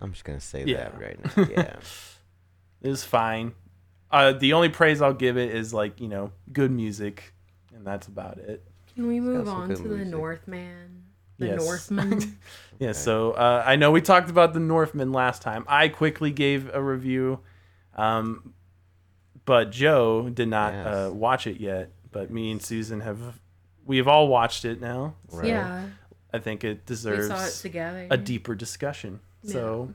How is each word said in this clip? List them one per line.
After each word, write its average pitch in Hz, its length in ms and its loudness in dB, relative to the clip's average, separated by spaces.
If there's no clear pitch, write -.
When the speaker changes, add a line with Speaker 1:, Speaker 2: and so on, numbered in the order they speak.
Speaker 1:
I'm 95 120 -10
just - 120 -16
gonna 71 160 -10
say - 240 -10
Speaker 2:
Yeah. 127 120 -2
Speaker 1:
that - 100 -16
right - 360 -10
now. 196 80 6
Speaker 2:
<laughs> - 60 0
Speaker 1:
Yeah. - 260 -2
Speaker 2:
It 131 60 -4
was 135 160 -4
fine. 113 500 0
Uh, 139 220 8
the 135 200 2
only 165 160 6
praise 151 340 4
I'll 139 100 6
give 127 240 0
it 120 180 0
is, 113 200 -6
like, 107 260 -2
you 117 80 -8
know, 101 240 -6
good 131 180 2
music, 104 640 -6
and 107 120 -20
that's 98 200 -8
about 101 320 -14
it. - 260 -14
Speaker 3:
Can 240 140 -6
we 240 100 -2
Speaker 1:
It's 247 80 -4
got 247 60 -2
Speaker 3:
move 247 160 -2
Speaker 1:
some 190 80 -6
Speaker 3:
on 180 120 -6
Speaker 1:
good 190 100 -4
Speaker 3:
to - 40 -10
the 220 140 -8
Speaker 1:
music. 190 180 -6
Speaker 3:
Northman? 175 880 -12
The 123 80 -4
Speaker 2:
Yes. 185 100 -4
Speaker 3:
Northman? 202 520 -2
Speaker 2:
<laughs> - 60 -20
Yeah, 123 120 -2
Speaker 1:
Okay. - 80 -6
Speaker 2:
so, 113 340 2
uh, 120 340 4
I 135 100 6
know 147 140 8
we 160 120 6
talked 180 260 6
about 170 240 6
the 165 80 -2
Northman 156 500 0
last 127 300 0
time. 113 260 -6
I 147 220 6
quickly 156 420 0
gave 139 440 0
a 139 80 -2
review, 131 580 -2
um, 113 580 -2
but 117 240 6
Joe 123 580 2
did 117 200 -2
not, 107 260 0
Speaker 1:
Yes. 98 120 -8
Speaker 2:
uh, 98 280 -2
watch 120 320 0
it 101 120 -6
yet, 95 320 -6
but 98 180 -10
me 110 200 -6
and 107 100 -6
Susan 110 400 -6
have, 113 400 -10
we 135 100 0
have 127 120 2
all 151 200 8
watched 120 380 2
it 117 120 -6
now. 127 360 -8
Speaker 1:
Right. 170 160 -6
Speaker 3:
Yeah. 190 380 -4
Speaker 2:
I 117 40 -4
think 107 260 -6
it 107 220 -6
Speaker 3:
We 123 100 -8
saw 113 160 -8
it 104 40 2
Speaker 2:
deserves 104 460 -4
Speaker 3:
together. 175 480 -10
Speaker 2:
a 127 80 2
deeper 117 360 -6
discussion. 113 680 -10
So, 123 520 -6